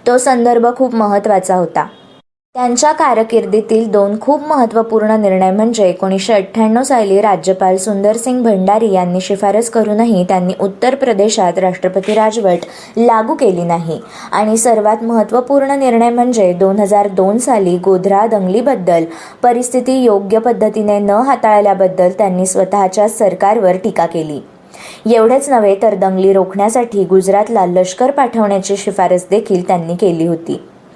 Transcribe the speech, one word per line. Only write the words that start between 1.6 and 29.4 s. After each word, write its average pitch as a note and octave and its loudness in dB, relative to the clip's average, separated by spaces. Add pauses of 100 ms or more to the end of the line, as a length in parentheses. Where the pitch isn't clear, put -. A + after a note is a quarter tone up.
त्यांच्या B3+ 0
कारकिर्दीतील A3 0
दोन G3+ 0
खूप D4 -2
महत्त्वपूर्ण A3+ 0
निर्णय F#3+ 2
म्हणजे G#3+ 0
एकोणीसशे F#3+ -2
अठ्ठ्याण्णव A3 0
साली G#3 2
राज्यपाल F#3+ 0
सुंदर G3+ 0
सिंग B3 -2
भंडारी G#3 2
यांनी F3+ 0
शिफारस G3+ -2
करूनही G#3+ 0
त्यांनी F#3 -2
उत्तर A#3+ -2
प्रदेशात G3+ 0
राष्ट्रपती F#3 -2
राजवट G#3+ 0 (400)
लागू A#3 2
केली F#3 0
नाही E3+ -4 (320)
आणि G#3+ 0
सर्वात A3 0
महत्त्वपूर्ण B3 0
निर्णय A#3+ 2
म्हणजे A#3+ 2
दोन F#3+ 0
हजार G3+ 2
दोन F#3+ 0
साली G3+ 0
गोध्रा F#3+ 2
दंगलीबद्दल F#3+ 0 (380)
परिस्थिती B3 0
योग्य G3+ 2
पद्धतीने G#3+ 0
न G3+ 0
हाताळल्याबद्दल G3+ 2
त्यांनी F#3 -2
स्वतःच्या F#3+ 0
सरकारवर G3 0
टीका F#3 -2
केली. D#3+ -6 (760)
एवढेच B3 2
नव्हे G#3 2
तर G#3 0
दंगली F#3+ 2
रोखण्यासाठी G3+ 0
गुजरातला G3 0
लष्कर F#3 0
पाठवण्याची G#3+ -2
शिफारस F3+ -2
देखील G3 0